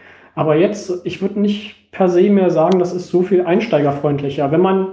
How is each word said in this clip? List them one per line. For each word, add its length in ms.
Aber 220
jetzt, 480
ich 180
würd 140
nicht 560
per 160
se 220
mehr 220
sagen, 280
das 140
ist 160
so 120
viel 220
einsteigerfreundlicher, 1080
wenn 100
man 320